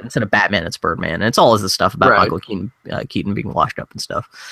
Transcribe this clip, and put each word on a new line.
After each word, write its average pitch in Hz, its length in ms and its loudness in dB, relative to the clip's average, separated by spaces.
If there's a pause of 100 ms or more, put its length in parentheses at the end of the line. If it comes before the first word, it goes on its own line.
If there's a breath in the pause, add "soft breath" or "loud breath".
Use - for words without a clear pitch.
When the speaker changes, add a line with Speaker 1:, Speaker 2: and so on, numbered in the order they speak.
Speaker 1:
instead 123 220 -4
of 104 80 -4
Batman, 101 340 2
it's 85 120 -8
Birdman. 85 380 -2
And 87 100 -2
it's 120 120 2
all 127 200 6
this 95 160 -2
stuff 92 200 2
about - 180 4
Speaker 2:
Right. 98 80 6
Speaker 1:
Michael 92 200 2
Keaton, 101 320 -8 (180)
uh, - 200 -6
Keaton 98 240 -4
being - 180 -4
washed - 260 0
up - 140 -12
and - 100 -14
stuff. - 240 -6 (260 loud breath)